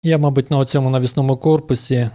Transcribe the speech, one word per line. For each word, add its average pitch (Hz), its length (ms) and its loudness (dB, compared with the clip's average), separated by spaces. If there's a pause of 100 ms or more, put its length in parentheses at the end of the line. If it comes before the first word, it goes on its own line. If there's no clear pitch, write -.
Я, 160 120 2
мабуть, 139 320 0
на 147 80 0
оцьому 135 320 0
навісному 131 460 0
корпусі 127 800 0